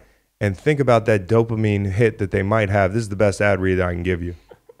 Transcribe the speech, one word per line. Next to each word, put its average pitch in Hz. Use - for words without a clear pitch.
and 101
think 147
about 120
that 104
dopamine 107
hit 110
that 98
they 98
might 104
have, 98
this 117
is 101
the 101
best 101
ad 101
read 92
I 90
can 87
give 87
you, 87